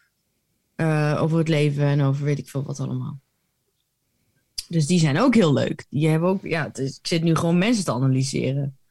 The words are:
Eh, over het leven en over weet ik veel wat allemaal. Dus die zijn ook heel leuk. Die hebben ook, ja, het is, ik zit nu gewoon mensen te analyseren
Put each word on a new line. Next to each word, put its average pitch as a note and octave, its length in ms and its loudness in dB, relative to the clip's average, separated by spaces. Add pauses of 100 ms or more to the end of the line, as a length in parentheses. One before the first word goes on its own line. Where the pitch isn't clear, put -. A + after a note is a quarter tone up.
(760)
Eh, D3+ 460 0
over D#3+ 160 0
het D#3+ 100 0
leven D3 380 0
en C#3+ 160 2
over C#3 220 0
weet C#3+ 140 -2
ik C#3+ 120 -12
veel C3+ 140 -6
wat C#3 160 -10
allemaal. C3 400 -8 (1500)
Dus D#3+ 200 0
die F3+ 120 2
zijn D#3 200 2
ook B3 160 4
heel F3 180 4
leuk. A#2 360 -2
Die D3+ 180 0
hebben D#3+ 220 0
ook, G3 140 -2
ja, D#3+ 200 -4
het G#2+ 140 -10
is, C3+ 200 -6
ik - 100 -14
zit E3 160 -2
nu E3 120 2
gewoon E3 220 0
mensen G#3 280 0
te - 60 -4
analyseren C3 840 -2 (160)